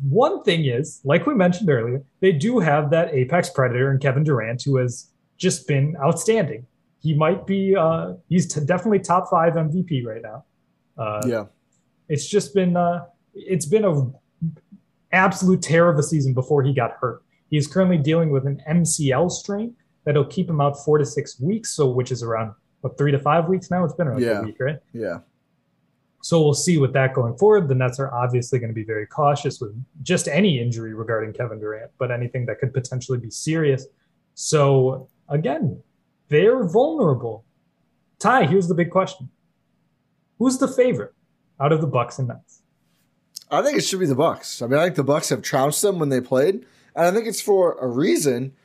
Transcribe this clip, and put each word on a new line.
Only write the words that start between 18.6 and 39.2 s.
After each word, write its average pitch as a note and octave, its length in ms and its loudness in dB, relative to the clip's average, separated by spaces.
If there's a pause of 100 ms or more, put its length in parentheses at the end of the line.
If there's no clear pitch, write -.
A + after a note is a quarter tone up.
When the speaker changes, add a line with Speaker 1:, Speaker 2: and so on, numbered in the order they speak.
Speaker 1:
M E3 180 2
C C#3 280 0
L E3 180 2
strain G#3 440 -6 (300)
that'll C#3+ 200 2
keep F3 240 -4
him D#3 120 0
out C#3+ 240 0
four D3+ 140 4
to D3 60 2
six - 360 -8
weeks, G#3 320 -4
so C#3+ 160 0
which B2+ 220 -2
is A#2+ 120 -6
around, A2+ 300 -4 (280)
what, - 180 -8
three C#3+ 140 2
to C3 60 2
five D#3+ 300 2
weeks F#3 220 -4
now? F3+ 140 0
It's D#3 100 -4
been E3 140 -2
around A#2 140 -2
Speaker 2:
Yeah. A2 180 0
Speaker 1:
a - 20 -4
week, G#2+ 160 -8
right? C#3 200 -4 (140)
Speaker 2:
Yeah. G2+ 260 -6 (1040)
Speaker 1:
So E3 200 2
we'll D3 120 4
see F3+ 240 2
with C3 160 2
that C3+ 200 2
going A#2 220 -2
forward. G3+ 320 4
The C3 60 0
Nets B2+ 260 -2
are C3+ 120 -4
obviously B2 460 0
gonna A2+ 140 -4
be A2 120 -6
very G#2+ 220 -6
cautious C#3+ 540 0
with G#2 120 -10 (300)
just E3+ 240 -2
any D#3+ 340 2
injury A2+ 340 -4
regarding A2 400 -4
Kevin A2 260 -8
Durant, G#2+ 380 -10
but B2 120 -2
anything A#2+ 360 -4
that A2+ 140 -6
could B2+ 120 -2
potentially B2+ 460 -4
be A2 120 -10
serious. D3+ 560 -2 (480)
So C#3 720 2 (200)
again, F3+ 540 -2 (460)
they're G#3 360 4
vulnerable. E3+ 800 0 (720)
Ty, A3+ 280 4
here's F3 220 2
the F3+ 60 -2
big E3+ 160 0
question. F3+ 380 -4 (1120)